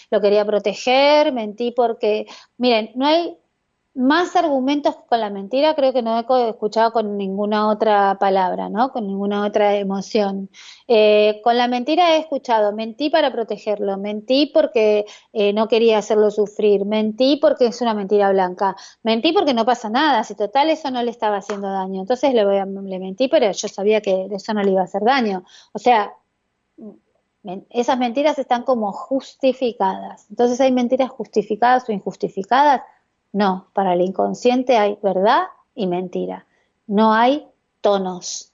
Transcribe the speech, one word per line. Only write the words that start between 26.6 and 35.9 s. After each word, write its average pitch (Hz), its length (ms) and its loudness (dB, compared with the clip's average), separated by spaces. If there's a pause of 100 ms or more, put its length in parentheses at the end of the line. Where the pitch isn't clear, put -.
men-, 190 280 -12
esas 240 260 0
mentiras 277 420 0
están 240 240 -2
como 226 300 -2
justificadas. 240 1400 -4
Entonces, 240 320 0
¿hay 269 100 4
mentiras 254 380 0
justificadas 220 800 -2
o - 20 -4
injustificadas? 233 920 0 (500)
No, 190 380 -2
para 190 220 0
el 175 80 2
inconsciente 226 760 0
hay 208 240 0
verdad 208 420 2 (300)
y 196 140 -4
mentira. 185 600 -6 (380)